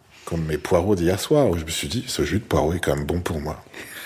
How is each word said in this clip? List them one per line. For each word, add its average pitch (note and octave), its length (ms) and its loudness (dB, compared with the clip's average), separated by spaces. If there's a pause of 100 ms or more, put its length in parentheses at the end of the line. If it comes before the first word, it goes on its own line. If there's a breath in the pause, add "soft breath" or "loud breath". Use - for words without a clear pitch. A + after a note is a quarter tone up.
(260 soft breath)
comme E2 200 -2
mes D#2 120 -2
poireaux F#2+ 380 2
d'hier F2 240 2
soir, D3 300 4
où E2+ 80 2
je D#2+ 80 -4
me D#2+ 40 -10
suis D#2 180 -4
dit, « A#2 200 -4
Ce - 160 -2
jus D#2+ 160 0
de - 60 -10
poireau D#2 280 2
est F2 60 -2
quand D2 160 0
même D2 100 -2
bon E2+ 160 0
pour F2 200 -2
moi. » - 220 -8 (420 loud breath)